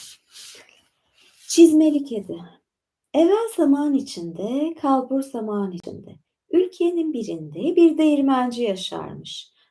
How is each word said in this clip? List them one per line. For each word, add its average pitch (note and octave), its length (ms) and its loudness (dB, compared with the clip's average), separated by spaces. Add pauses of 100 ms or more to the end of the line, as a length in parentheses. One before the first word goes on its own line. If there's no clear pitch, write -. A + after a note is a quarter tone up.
(1500)
Çizmeli D#4 560 4
Kedi. F#3 340 -10 (760)
Evvel G4+ 420 2
zaman D4 380 2
içinde, A3 880 -4
kalbur C4+ 400 0
zaman G#3+ 500 -6
içinde. - 440 -14 (360)
Ülkenin E4+ 640 0
birinde F3 600 -6
bir E4 220 6
değirmenci C4+ 680 2
yaşarmış. E3 880 -8 (200)